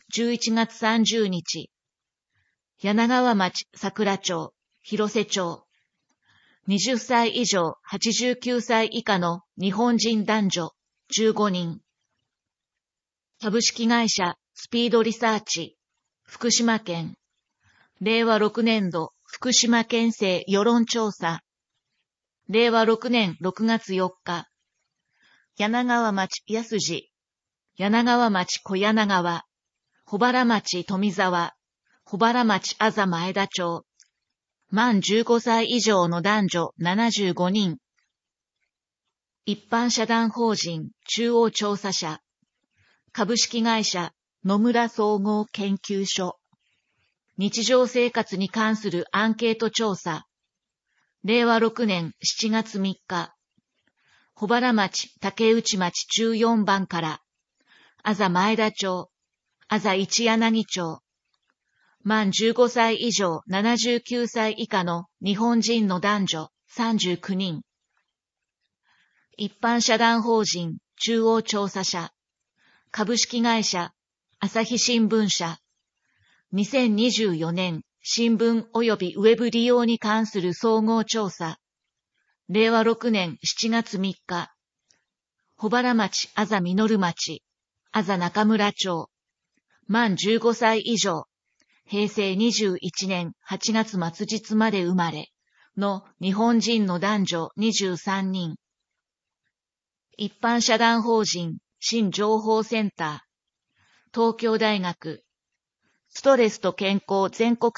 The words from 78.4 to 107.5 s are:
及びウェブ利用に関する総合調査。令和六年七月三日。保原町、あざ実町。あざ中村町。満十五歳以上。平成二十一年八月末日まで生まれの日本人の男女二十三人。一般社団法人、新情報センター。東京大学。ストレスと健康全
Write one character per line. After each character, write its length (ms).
及 260
び 180
ウ 80
ェ 140
ブ 140
利 140
用 200
に 140
関 280
す 140
る 120
総 300
合 220
調 260
査。 280
令 180
和 160
六 260
年 320
七 280
月 280
三 160
日。 280
保 140
原 240
町、 400
あ 100
ざ 160
実 380
町。 440
あ 120
ざ 160
中 260
村 300
町。 340
満 300
十 220
五 140
歳 280
以 180
上。 280
平 220
成 260
二 180
十 280
一 280
年 320
八 320
月 260
末 280
日 280
ま 160
で 140
生 100
ま 160
れ 220
の 280
日 120
本 280
人 260
の 120
男 260
女 320
二 160
十 240
三 340
人。 260
一 240
般 200
社 180
団 240
法 220
人、 340
新 300
情 280
報 240
セ 200
ン 80
タ 360
ー。 60
東 180
京 220
大 220
学。 440
ス 140
ト 140
レ 120
ス 120
と 120
健 340
康 240
全 260